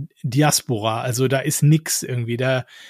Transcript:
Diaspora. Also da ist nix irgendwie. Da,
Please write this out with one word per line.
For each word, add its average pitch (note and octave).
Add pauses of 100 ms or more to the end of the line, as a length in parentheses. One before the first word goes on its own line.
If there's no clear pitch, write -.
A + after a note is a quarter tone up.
(220)
Diaspora. A#2+
Also B2+
da C3
ist D3
nix D3+
irgendwie. A#2+
Da, B2+ (240)